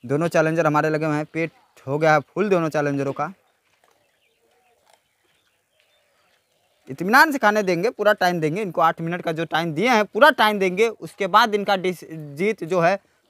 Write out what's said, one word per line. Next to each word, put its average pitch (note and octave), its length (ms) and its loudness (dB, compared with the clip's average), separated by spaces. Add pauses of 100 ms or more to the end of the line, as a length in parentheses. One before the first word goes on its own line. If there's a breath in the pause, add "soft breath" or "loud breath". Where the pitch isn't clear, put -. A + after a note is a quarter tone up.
दोनों D3 220 -2
चैलेंजर D#3+ 380 0
हमारे D3+ 240 0
लगे D#3 160 -4
हुए D3+ 100 -2
हैं, D3+ 160 -6
पेट D#3+ 180 -6 (360)
हो C3+ 120 -4
गया D#3 140 4
है D3+ 80 4
फुल G3 280 -6
दोनों F3 200 0
चैलेंजरों C#3+ 440 -4
का। D3+ 200 -6 (3500)
इत्मीनान A#3+ 440 2
से C4+ 60 -4
खाने G#3+ 240 2
देंगे, F#3 280 0
पूरा G#3+ 220 2
टाइम F3+ 280 0
देंगे D#3 220 -2
इनको। F3+ 180 -4
आठ E3 200 2
मिनट E3+ 220 -6
का E3+ 100 -4
जो E3 120 -4
टाइम D#3+ 280 -4
दिए F#3 160 -2
हैं, A3 160 2
पूरा B3+ 260 4
टाइम G#3+ 280 0
देंगे। F#3+ 300 0
उसके - 380 -8
बाद G#3 280 4
इनका G3+ 220 0
डिस-, F3 360 -6
जीत D#3+ 520 -6
जो E3+ 160 0
है, F3+ 180 2 (320)